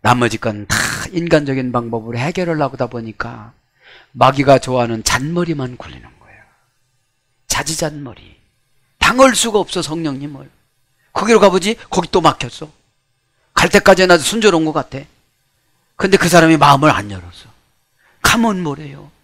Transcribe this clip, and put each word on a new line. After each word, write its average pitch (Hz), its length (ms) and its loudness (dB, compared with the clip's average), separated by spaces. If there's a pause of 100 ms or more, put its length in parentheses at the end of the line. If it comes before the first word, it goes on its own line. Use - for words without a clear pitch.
나머지 113 380 0
건 104 280 -6
다 - 100 -4 (360)
인간적인 147 600 -2
방법으로 117 460 -6
해결하려고 151 560 -4
하다 127 120 -4
보니까 113 680 -12 (600)
마귀가 135 460 4
좋아하는 120 440 -2
잔머리만 147 760 -4
굴리는 65 260 -20 (180)
거예요. - 220 -20 (1040)
자지잔머리. 147 880 -8 (600)
당할 254 360 4
수가 214 240 0
없어, 175 240 -4
성령님을. 143 680 -8 (640)
거기로 220 280 2
가보지? 196 360 2 (140)
거기 175 200 -2
또 190 100 2
막혔어. 151 500 -4 (840)
갈 175 140 2
때까지는 185 460 4
아주 156 100 2
순조로운 202 400 2
것 156 80 -4
같아. 135 280 -8 (960)
근데 190 200 0
그 175 120 2
사람이 160 280 6
마음을 143 340 4
안 104 200 -4
열었어. 90 380 -16 (760)
가면 220 400 0
뭐래요? 147 480 -10 (140)